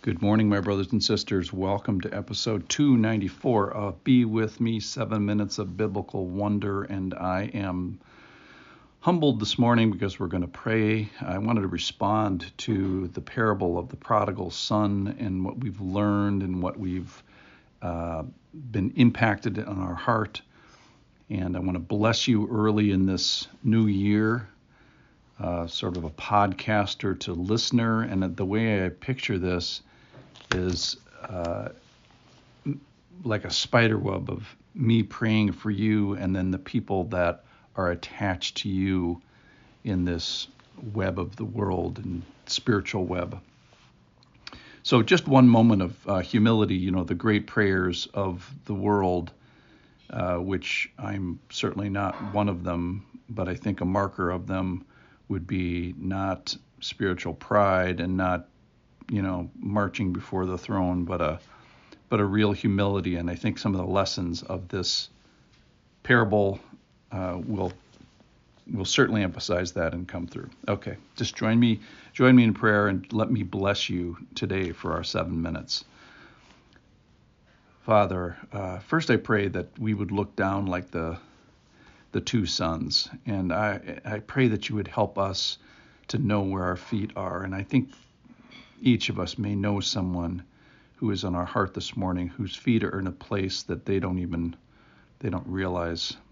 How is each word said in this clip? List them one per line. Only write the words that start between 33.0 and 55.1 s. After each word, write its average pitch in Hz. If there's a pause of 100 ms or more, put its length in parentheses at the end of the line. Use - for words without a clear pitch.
like 107
a 87
spider 113
web 95
of 95 (200)
me 113
praying 107
for 107
you 104
and 95
then 92
the 92
people -
that 87 (320)
are 92
attached 90
to -
you 95 (640)
in 90
this - (460)
web 95
of 90
the 117
world 92
and 87 (240)
spiritual 98
web. 90 (1400)
So 120
just 175
one 131
moment 113
of, -
uh, 98
humility, 107
you 92
know, 92
the 90
great 104
prayers 95
of 92 (180)
the 104
world, 98 (800)
uh, 90
which 90
I'm 98 (100)
certainly -
not 98
one 104
of 87
them, 87 (200)
but 95
I 90
think 101
a 90
marker 95
of 90
them 92 (440)